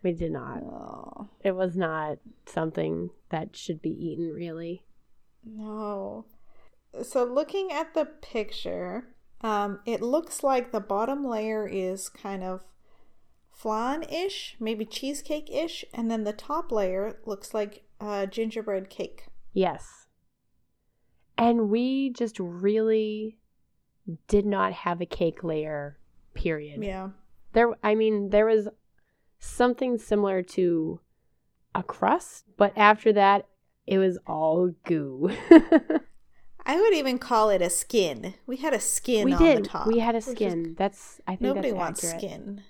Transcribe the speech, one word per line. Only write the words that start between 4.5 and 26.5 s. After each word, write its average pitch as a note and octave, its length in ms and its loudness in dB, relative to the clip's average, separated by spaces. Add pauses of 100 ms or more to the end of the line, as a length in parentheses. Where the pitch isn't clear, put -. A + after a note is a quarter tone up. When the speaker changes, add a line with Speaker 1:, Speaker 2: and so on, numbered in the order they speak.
Speaker 2:
No. G#3+ 800 -10 (800)
So B3 200 0
looking D4+ 480 -2
at D#4 220 -4
the D#4 120 2
picture, F#3 1080 -8 (260)
um, G#3 440 -2
it A#3 160 -4
looks C#4+ 420 -2
like B3+ 280 2
the A3 80 -2
bottom A3+ 460 -2
layer A3 420 -2
is F#3+ 420 -4
kind G3 340 -10
of F#3 200 -8 (880)
flan-ish, D4 1080 -4
maybe A3 260 -4
cheesecake-ish, D4 1080 -6
and A3+ 160 -2
then A3+ 140 -2
the G#3 100 -4
top D#4 380 -6
layer G3+ 540 -2
looks G3+ 280 -10
like, G#3 300 -6 (160)
uh, G#3 260 -4
gingerbread G#3+ 640 -6
cake. - 360 -10 (280)
Speaker 1:
Yes. - 540 -2 (1300)
And A#3 320 4
we C4 420 0
just A#3 280 -6
really G#3+ 1000 0 (920)
did G3+ 180 4
not G3 280 0
have F3 280 -4
a F3 40 -4
cake - 380 0
layer, D3+ 540 -6 (360)
period. D#3 500 -4